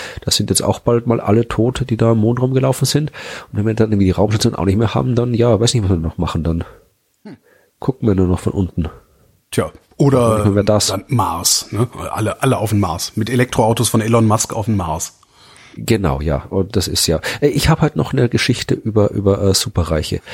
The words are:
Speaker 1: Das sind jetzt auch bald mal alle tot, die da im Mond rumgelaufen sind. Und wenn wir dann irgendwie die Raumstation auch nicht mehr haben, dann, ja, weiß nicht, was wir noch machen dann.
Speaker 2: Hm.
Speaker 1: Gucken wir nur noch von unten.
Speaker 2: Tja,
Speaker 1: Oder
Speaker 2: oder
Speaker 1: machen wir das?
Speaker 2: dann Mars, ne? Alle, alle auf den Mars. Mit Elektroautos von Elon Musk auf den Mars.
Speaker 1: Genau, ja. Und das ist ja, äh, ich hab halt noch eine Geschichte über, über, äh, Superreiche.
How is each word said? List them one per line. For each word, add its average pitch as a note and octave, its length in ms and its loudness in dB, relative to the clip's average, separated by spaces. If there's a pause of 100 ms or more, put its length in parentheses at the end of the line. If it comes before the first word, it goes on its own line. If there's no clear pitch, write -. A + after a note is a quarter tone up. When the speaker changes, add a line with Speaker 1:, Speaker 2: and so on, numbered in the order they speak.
(240)
Speaker 1:
Das - 140 -2
sind G2 140 -2
jetzt - 120 0
auch - 160 0
bald A#2+ 260 0
mal A#2 140 2
alle A#2 300 2
tot, B2 400 -2
die A2 80 0
da A2+ 160 4
im A2+ 60 2
Mond A#2 200 2
rumgelaufen C3 460 0
sind. D3+ 260 0 (400)
Und G#2 80 -4
wenn G2+ 60 0
wir A2 80 2
dann A2 180 2
irgendwie G2+ 140 4
die F#2 60 6
Raumstation G#2+ 440 2
auch - 80 -2
nicht F#2+ 140 2
mehr A2+ 160 0
haben, B2+ 220 0
dann, A#2+ 180 0
ja, A2+ 260 4
weiß A#2 140 2
nicht, A#2 100 0
was F#2 60 0
wir F#2+ 80 4
noch E2 200 -4
machen E2 280 -2
dann. E2 180 0 (640)
Speaker 2:
Hm. F3+ 100 -18 (440)
Speaker 1:
Gucken - 280 -2
wir G2+ 80 4
nur F#2 120 2
noch F2+ 120 0
von - 140 -4
unten. F2+ 340 -2 (640)
Speaker 2:
Tja, - 220 -4 (240)
Speaker 1:
Oder C3 300 4
Speaker 2:
oder A2 100 2
Speaker 1:
machen G#2 180 2
wir G3+ 80 4
das? G#2+ 240 2
Speaker 2:
dann - 220 -4
Mars, F2 640 -2
ne? A2+ 180 -2 (200)
Alle, G#2+ 320 -4
alle B2+ 160 2
auf G#2 120 -4
den G#2 100 2
Mars. E2+ 380 -4
Mit A2 120 -2
Elektroautos A#2+ 600 0
von A#2 100 0
Elon A2+ 280 2
Musk A2 260 0
auf A2 140 -4
den G#2+ 100 0
Mars. E2 400 -6 (600)
Speaker 1:
Genau, G2 420 0
ja. D2 300 -2
Und F#2+ 260 -2
das F#2+ 140 -2
ist - 180 -2
ja, D#2+ 140 0 (180)
äh, C#3+ 80 2
ich D3 220 0
hab D#3+ 100 2
halt - 160 0
noch C#3+ 160 -4
eine C3 160 2
Geschichte - 480 -2
über, G#2 360 0
über, G2 300 0
äh, G2 120 4
Superreiche. E2+ 640 -2 (140)